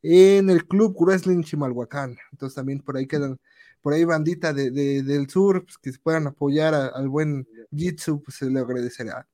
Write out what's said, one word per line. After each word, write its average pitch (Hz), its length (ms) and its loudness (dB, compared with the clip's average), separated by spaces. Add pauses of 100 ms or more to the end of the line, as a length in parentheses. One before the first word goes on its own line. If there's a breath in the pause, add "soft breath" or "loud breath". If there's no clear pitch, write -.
en 190 480 6
el 170 160 4
Club 196 340 2
Wrestling 180 420 2
Chimalhuacán. 131 760 -6 (120)
Entonces 135 240 -12
también 139 260 -8
por 135 180 -8
ahí 135 80 -4
quedan, 139 320 -4 (420 soft breath)
por 143 140 -2
ahí 165 100 4
bandita 160 480 0
de, 139 180 -2
de, 139 320 -2
del 139 280 -2
sur, 190 340 2
pues, - 140 -20
que 131 140 -10
se - 60 -18
puedan 160 280 -2
apoyar 147 480 0
a, 139 140 -2
al 135 200 -6
buen 143 400 -4 (260)
Jitsu, 156 480 -6
pues - 140 -20
se 131 140 -6
le 131 100 0
agradecerá. 123 720 -8